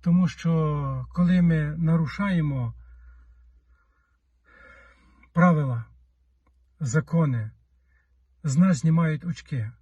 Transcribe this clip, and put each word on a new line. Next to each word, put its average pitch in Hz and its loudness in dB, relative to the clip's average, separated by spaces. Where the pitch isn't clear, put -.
Тому 175 2
що, 147 -2
коли 180 2
ми 156 2
нарушаємо 160 -2
правила, 151 2
закони, 135 -2
з 139 -2
нас 180 4
знімають 160 0
очки. 123 -8